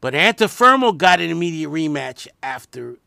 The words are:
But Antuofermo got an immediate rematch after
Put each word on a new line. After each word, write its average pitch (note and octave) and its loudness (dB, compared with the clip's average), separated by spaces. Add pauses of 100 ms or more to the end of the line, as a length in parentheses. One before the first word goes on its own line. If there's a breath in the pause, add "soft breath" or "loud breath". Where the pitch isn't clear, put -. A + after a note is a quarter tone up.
But B2+ -6
Antuofermo A3+ 2
got F3+ 4
an E3+ -4
immediate E3 -4
rematch D3 -6 (140)
after B2 -12